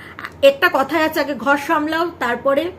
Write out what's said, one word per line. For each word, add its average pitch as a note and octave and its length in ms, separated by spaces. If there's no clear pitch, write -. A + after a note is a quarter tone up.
একটা C#4 320
কথাই D4 300
আছে, D#4 160
"আগে C#4+ 140
ঘর C4 240
সামলাও, D#4 600
তারপরে C4+ 580